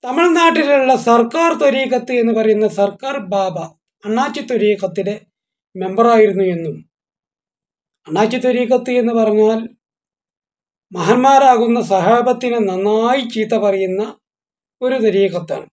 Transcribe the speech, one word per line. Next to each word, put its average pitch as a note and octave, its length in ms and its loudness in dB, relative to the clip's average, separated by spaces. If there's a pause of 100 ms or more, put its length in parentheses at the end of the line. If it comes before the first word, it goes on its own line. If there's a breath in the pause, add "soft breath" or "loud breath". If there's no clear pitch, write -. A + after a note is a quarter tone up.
തമിഴ്നാട്ടിലുള്ള D4+ 840 2 (160)
സർക്കാർ A#3+ 420 2 (100)
ത്വരീഖത്ത് C4 600 0
എന്ന് A#3 180 0
പറയുന്ന A3 280 0 (140)
സർക്കാർ G3+ 340 -4 (180)
ബാബ F#3 260 -2 (480)
അണ്ണാച്ചി C4 420 -4
ത്വരീഖത്തിലെ G3+ 680 -2 (680)
മെമ്പറായിരുന്നു G#3 640 2 (100)
എന്നും, D#3+ 220 -8 (1300)
അണ്ണാച്ചി A3 380 -2
ത്വരീഖത്ത് B3 560 0
എന്ന് A#3 200 -2
പറഞ്ഞാൽ G#3+ 380 2 (1400)
മഹാന്മാരാകുന്ന B3 840 4 (160)
സഹാബത്തിനെ A#3+ 760 0
നന്നായി A3 540 0 (100)
ചീത്ത A3 220 -4 (100)
പറയുന്ന F#3+ 380 -2 (840)
ഒരു B3+ 180 0
ത്വരീഖത്താണ്. F3 720 -2